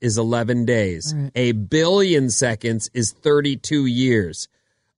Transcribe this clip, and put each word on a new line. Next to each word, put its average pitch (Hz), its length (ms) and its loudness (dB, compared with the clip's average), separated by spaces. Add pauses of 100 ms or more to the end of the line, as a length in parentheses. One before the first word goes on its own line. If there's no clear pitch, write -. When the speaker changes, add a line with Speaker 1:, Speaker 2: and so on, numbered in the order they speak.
Speaker 1:
is 113 160 0
eleven 117 480 0
days. 107 480 0
Speaker 2:
All 147 80 -4
right. 139 140 -6
Speaker 1:
A 120 180 2
billion 156 760 2
seconds 113 640 -2
is 117 200 -2
thirty-two 143 720 0
years. 120 640 0 (480)